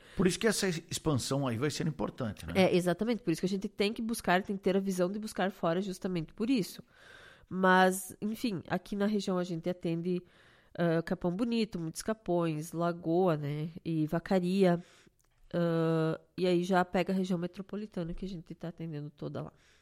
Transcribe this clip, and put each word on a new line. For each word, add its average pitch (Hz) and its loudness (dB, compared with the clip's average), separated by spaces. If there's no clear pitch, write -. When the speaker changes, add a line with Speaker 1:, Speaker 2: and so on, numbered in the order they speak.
Speaker 1:
Por 185 4
isso 180 2
que 226 2
essa 202 2
expansão 143 -2
aí 113 -2
vai 143 0
ser 151 -4
importante, 110 -6
né? 113 -8
Speaker 2:
É, 185 6
exatamente. 180 0
Por 170 -2
isso 160 -2
que 180 0
a - 0
gente 196 -4
tem 202 -2
que 233 -8
buscar, 220 0
tem 202 -6
que 196 -10
ter 190 2
a - 4
visão 185 0
de 214 -6
buscar 202 -4
fora 175 -2
justamente 185 -4
por 226 -4
isso. 233 0
Mas, 185 4
enfim, 214 -4
aqui 185 -4
na 202 0
região 202 0
a 180 0
gente 175 -4
atende, 175 -4
ah, 165 2
Capão 175 -2
Bonito, 226 0
Muitos 165 -6
Capões, 170 -2
Lagoa, 170 2
né? 151 -4
E 160 0
Vacaria. 180 4
Ah, 165 2
e 180 2
aí 175 4
já 180 4
pega 180 0
a 185 2
região 185 0
metropolitana 180 -8
que 190 -8
a - -8
gente 170 -12
tá 165 -10
atendendo 147 -10
toda 143 -8
lá. 160 -12